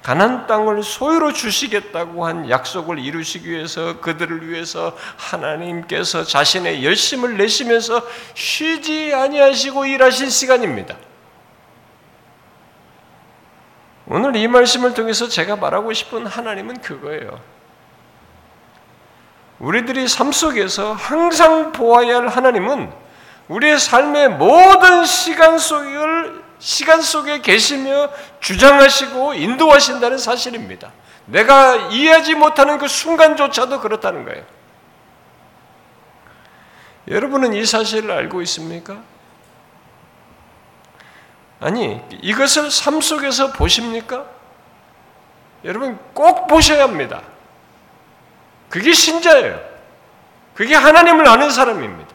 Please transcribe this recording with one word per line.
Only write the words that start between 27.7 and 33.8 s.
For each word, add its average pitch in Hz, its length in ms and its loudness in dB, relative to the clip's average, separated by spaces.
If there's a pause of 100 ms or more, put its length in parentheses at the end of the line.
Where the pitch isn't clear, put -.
주장하시고 269 960 4
인도하신다는 254 840 2
사실입니다. 233 760 -8 (340)
내가 233 640 6
이해하지 311 460 4
못하는 294 420 4
그 277 100 -6
순간조차도 285 920 2